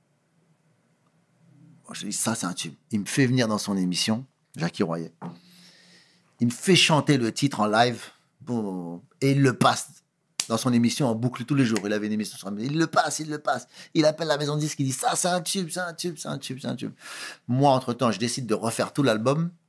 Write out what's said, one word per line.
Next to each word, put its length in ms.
Moi, 100
je 100
dis, « 80
Ça, 220
c'est 100
un 80
tube. » 220
Il 80
me 60
fait 200
venir 220
dans 100
son 180
émission, 520
Jackie 280
Royer. 280
Il 60
me 60
fait 240
chanter 420
le 160
titre 260
en 60
live. 380
Bon, 640
et 100
il 100
le 160
passe 460
dans 80
son 140
émission 360
en 80
boucle 300
tous 100
les 100
jours. 180
Il 100
avait 120
une 80
émission 240
sur 120
M 100
C 60
M. 80
Il 40
le 80
passe, 360
il 100
le 80
passe. 280
Il 100
appelle 220
la 100
maison 160
de 60
disque, 200
il 60
dit, « 60
Ça, 240
c'est 140
un 120
tube, 300
c'est 80
un 160
tube, 240
c'est 80
un 100
tube, 240
c'est 60
un 80
tube. » 180
Moi, 240
entre-temps, 400
je 80
décide 260
de 80
refaire 400
tout 80
l'album. 480